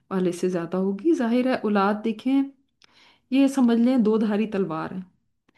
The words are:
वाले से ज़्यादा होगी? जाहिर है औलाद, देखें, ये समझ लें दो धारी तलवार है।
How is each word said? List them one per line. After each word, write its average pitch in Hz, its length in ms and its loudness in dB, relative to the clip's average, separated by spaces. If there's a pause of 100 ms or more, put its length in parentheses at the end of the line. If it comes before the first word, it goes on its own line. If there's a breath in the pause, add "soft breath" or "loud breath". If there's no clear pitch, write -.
(120)
वाले 185 200 -2
से 180 180 -4
ज़्यादा 170 280 -4
होगी? 196 360 0
जाहिर 247 340 0
है 254 80 0
औलाद, 208 400 0
देखें, 226 480 -2 (920 soft breath)
ये 269 140 4
समझ 240 320 2
लें 247 240 2
दो 214 140 2
धारी 214 300 0
तलवार 165 460 -4
है। 185 120 -10 (520 soft breath)